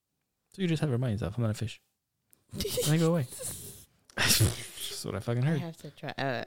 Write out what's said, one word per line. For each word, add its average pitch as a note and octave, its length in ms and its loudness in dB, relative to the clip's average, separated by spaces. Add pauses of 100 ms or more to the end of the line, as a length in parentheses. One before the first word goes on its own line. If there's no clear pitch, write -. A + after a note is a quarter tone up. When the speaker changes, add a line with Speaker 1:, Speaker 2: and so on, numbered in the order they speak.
(520)
Speaker 1:
So G3 100 -8
you F#3 60 0
just D#3+ 140 2
have D#3 80 0
to - 20 2
remind A#2+ 220 0
yourself, G#2 240 -2
"I'm A#2+ 60 0
not A2 80 2
a - 20 0
fish." - 260 -6 (720)
And - 100 -6
they D#3+ 360 2
go E3 100 6
away. E3 180 4 (520)
Speaker 2:
<laughs> - 400 -20
Speaker 1:
That's - 880 2
what G2+ 100 -4
I G2 60 -4
fucking A#2+ 240 0
Speaker 2:
I D#3 60 4
Speaker 1:
heard. D#3 100 2
Speaker 2:
have E3 160 -8
to D3 140 -14
try. - 260 -10
Uh, B2+ 300 -2